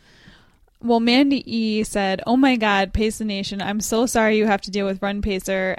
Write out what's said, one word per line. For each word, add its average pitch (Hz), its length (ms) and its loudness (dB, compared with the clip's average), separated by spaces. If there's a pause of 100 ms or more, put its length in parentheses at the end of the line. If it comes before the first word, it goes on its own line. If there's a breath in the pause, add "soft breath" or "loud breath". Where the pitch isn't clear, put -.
(840 soft breath)
Well, 233 180 2
Mandy 262 440 2
E 220 400 -2
said, 190 420 -2
"Oh 247 120 2
my 262 180 4
God, 202 380 2
Pace 220 240 0
the 220 80 -6
Nation! 196 340 -6
I'm 208 200 -4
so 226 260 0
sorry 220 320 2
you 214 80 2
have 202 160 2
to - 80 -12
deal 196 160 -2
with 190 160 -4
Run 202 180 -4
Pacer 190 580 -2